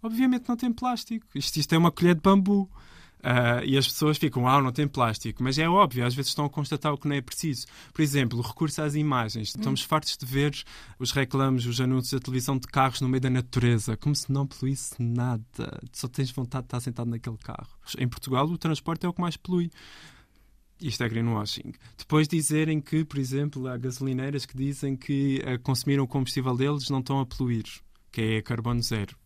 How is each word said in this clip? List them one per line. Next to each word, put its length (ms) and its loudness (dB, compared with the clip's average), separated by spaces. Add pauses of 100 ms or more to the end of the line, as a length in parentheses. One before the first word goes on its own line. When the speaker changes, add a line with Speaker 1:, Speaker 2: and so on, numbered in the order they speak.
Speaker 1:
Obviamente 460 2
não 80 0
tem 160 -2
plástico. 640 -4
Isto, 240 -4
isto 160 0
é 40 6
uma 120 6
colher 240 6
de 60 -2
bambu. 500 6 (540)
Ah, 400 4
e 140 4
as 80 4
pessoas 320 2
ficam, 300 2
"Ah, 120 8
não 120 2
tem 160 0
plástico." 560 -2
Mas 140 0
é 100 2
óbvio, 360 4
às 100 2
vezes 160 -4
estão 140 -2
a 60 -2
constatar 420 -2
o 60 -4
que 80 -6
não 80 0
é 60 0
preciso. 460 -6 (280)
Por 80 2
exemplo, 360 2
o 40 -2
recurso 400 -4
às 140 -2
imagens. 580 0
Speaker 2:
Hum. 60 -8
Speaker 1:
Estamos 220 -2
fartos 340 0
de 100 -10
ver 260 2 (460)
os 140 -4
reclames, 540 2
os 140 -2
anúncios 320 2
da 120 0
televisão 340 -2
de 80 -8
carros 340 0
no 80 0
meio 120 2
da 100 0
natureza, 680 2
como 200 0
se 160 -4
não 140 2
poluísse 540 -6
nada. 800 -2 (120)
Só 160 -8
tens 240 -2
vontade 320 -4
de 20 -20
estar 140 -4
sentado 300 -4
naquele 280 -6
carro. 300 -12 (280)
Em 120 0
Portugal, 400 0
o 100 -2
transporte 480 -2
é 20 2
o 40 -2
que 80 -6
mais 160 -2
polui. 340 -2 (1080)
Isto 240 -4
é 40 0
greenwashing. 640 -2 (240)
Depois 300 2
dizerem 540 0
que, 240 0
por 160 -8
exemplo, 480 -4
há 80 -6
gasolineiras 680 -4
que 120 -16
dizem 400 -4
que, 500 0
ah, 120 -2
consumiram 440 0
o 60 0
combustível 480 0
deles, 340 0
não 80 0
estão 220 0
a 60 0
poluir, 360 -2 (480)
que 100 -6
é 220 0
carbono 400 -2
zero. 440 -4